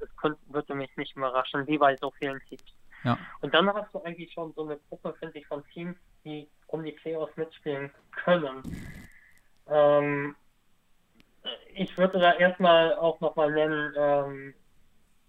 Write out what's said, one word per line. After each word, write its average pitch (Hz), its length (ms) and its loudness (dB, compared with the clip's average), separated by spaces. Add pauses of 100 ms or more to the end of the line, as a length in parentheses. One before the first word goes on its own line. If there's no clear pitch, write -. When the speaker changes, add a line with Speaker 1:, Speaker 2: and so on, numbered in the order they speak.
Speaker 1:
es - 160 -16
könnte, 151 300 -2
würde 143 280 -6
mich 139 220 -8
nicht 143 180 -8
überraschen, 131 520 -2
wie 151 100 0
bei 139 180 6
so 139 240 -6
vielen 135 300 -6
Teams. - 160 -18 (400)
Speaker 2:
Ja. 120 120 2 (220)
Speaker 1:
Und 143 140 -6
dann 175 200 6
hast 208 200 -8
du 190 100 -8
eigentlich 170 300 -12
schon 160 220 -10
so 156 100 -8
eine 151 120 -8 (120)
Gruppe, 170 300 -10
finde 156 200 -12
ich, 147 80 -20
von 143 160 -8 (100)
Teams, 175 220 -8 (300)
die 151 220 -12 (200)
um 160 160 -8
die 151 80 -8
Playoffs 156 460 -8
mitspielen 143 540 -6 (200)
können. 143 500 0 (1040)
Ähm, 147 680 4 (1400)
ich 196 240 -6
würde 185 220 2
da 175 140 8
erstmal 170 640 6
auch 165 240 0
nochmal 151 320 2
nennen, 151 460 0
ähm, 139 560 0 (760)